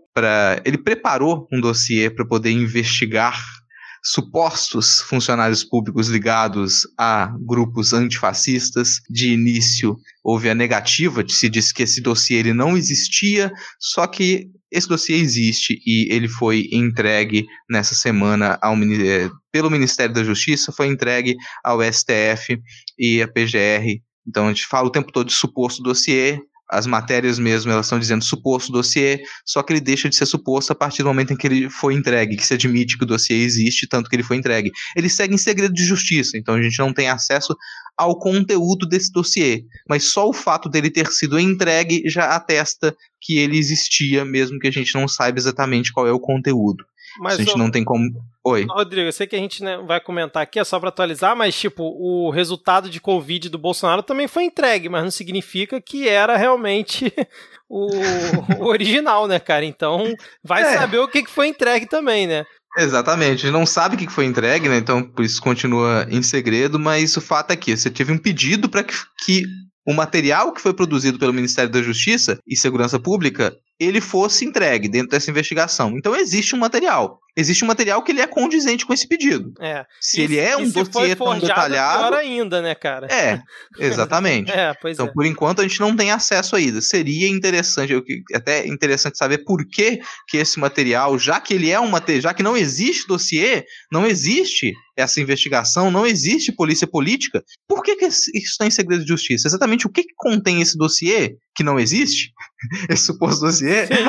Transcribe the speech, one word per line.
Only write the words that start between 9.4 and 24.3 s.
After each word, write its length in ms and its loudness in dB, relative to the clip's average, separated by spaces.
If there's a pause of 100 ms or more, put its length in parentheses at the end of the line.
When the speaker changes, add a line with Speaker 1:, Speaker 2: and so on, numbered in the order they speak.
Speaker 1:
houve 260 0
a 60 2
negativa, 680 0
de 100 -4
se 140 2
diz 240 2
que 120 -2
esse 180 0
dossiê 360 0
ele 160 2
não 240 2
existia, 720 0 (280)
só 260 -2
que 420 0 (240)
esse 160 -2
dossiê 300 0
existe 680 0
e 240 2
ele 200 0
foi 420 0
entregue 720 2 (240)
nessa 240 0
semana 680 2
ao 120 2
mini-, 320 2
é, 240 2 (220)
pelo 180 2
Ministério 460 0
da 80 2
Justiça, 480 0
foi 160 -2
entregue 480 0 (260)
ao 200 0
S 240 0
T 80 0
F 440 0 (400)
e 240 2
à 60 0
P 180 0
G 120 -2
R. 440 0 (240)
Então 200 -2